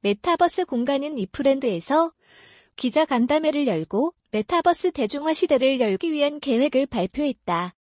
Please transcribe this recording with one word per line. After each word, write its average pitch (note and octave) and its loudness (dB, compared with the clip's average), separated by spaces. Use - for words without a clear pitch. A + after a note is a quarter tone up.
메타버스 E4+ 0
공간인 C#4 -2
이프랜드에서 C4+ 0
기자 D4 0
간담회를 C#4+ 0
열고 G3+ -2
메타버스 E4+ 0
대중화 C#4+ -2
시대를 C4+ 2
열기 A#3+ 0
위한 D4 -2
계획을 C4+ 0
발표했다. F#3 -4